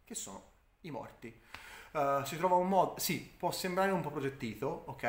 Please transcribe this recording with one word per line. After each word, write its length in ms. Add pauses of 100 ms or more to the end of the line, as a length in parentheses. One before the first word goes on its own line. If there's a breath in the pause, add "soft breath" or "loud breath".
che 100
sono 420 (260)
i 80
morti. 440 (580 loud breath)
Eh, 320
si 120
trova 180
un 140
modo, 300
sì, 200
può 320
sembrare 400
un 120
po' 80
progettito, 760
ok? 220